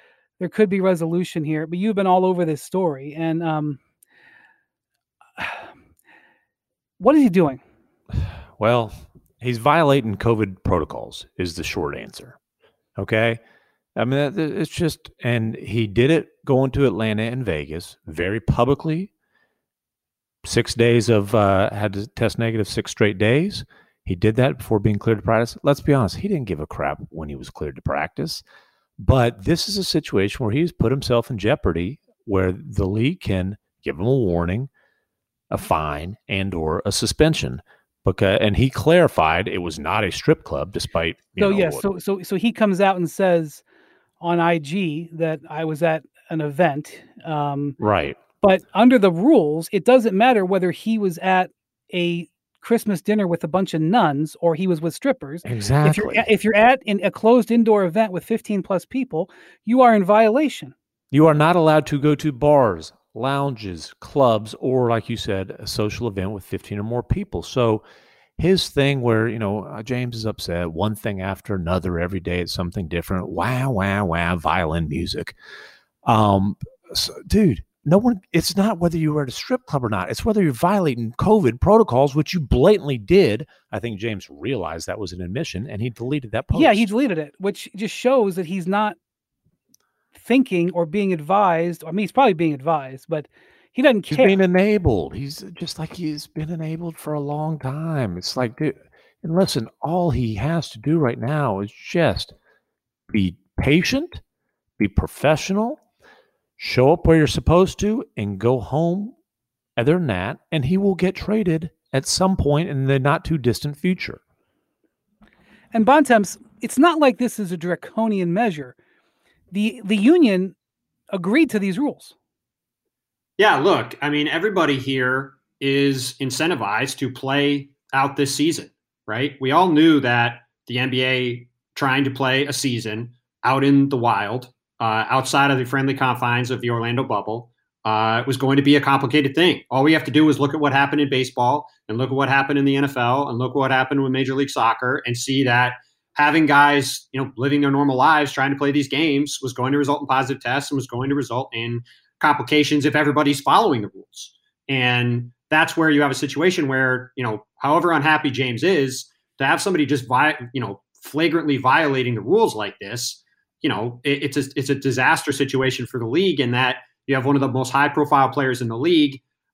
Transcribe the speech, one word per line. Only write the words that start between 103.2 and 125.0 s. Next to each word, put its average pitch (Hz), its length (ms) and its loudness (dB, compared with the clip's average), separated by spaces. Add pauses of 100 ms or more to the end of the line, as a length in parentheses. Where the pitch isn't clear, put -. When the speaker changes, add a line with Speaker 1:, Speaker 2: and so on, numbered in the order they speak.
Speaker 2:
patient, 180 600 0 (580)
be 104 80 2
professional, 190 920 -2 (800)
show 131 340 2
up 170 140 0
where 165 100 6
you're 151 120 4
supposed 175 520 2
to, 214 240 -2 (140)
and 101 220 -4
go 120 200 2
home. 170 540 -2 (640)
Other 123 160 2
than 180 140 0
that, 98 320 -4 (120)
and 151 140 0
he 180 120 2
will 196 180 2
get 185 200 -2
traded 175 540 -2 (240)
at 135 140 -2
some 190 280 0
point 147 340 2
in 135 180 -2
the 139 100 2
not 143 260 0
too 165 140 -2
distant 147 400 -2
future. - 440 -4 (1500)
Speaker 1:
And 226 140 2
Bontemps, 247 540 4 (200)
it's - 200 -4
not 320 200 6
like 269 200 4
this 247 200 -2
is 185 120 -6
a 180 60 -4
draconian 180 760 -2
measure. 170 420 -2 (760)
The, 214 340 -2
the 202 100 0
union 202 600 4 (540)
agreed 202 420 0
to 214 80 -2
these 190 180 -2
rules. - 380 -6 (1200)
Speaker 3:
Yeah, 196 160 6
look, 135 460 0
I 147 80 -2
mean, 147 180 0
everybody 165 500 0
here 131 580 -2 (260)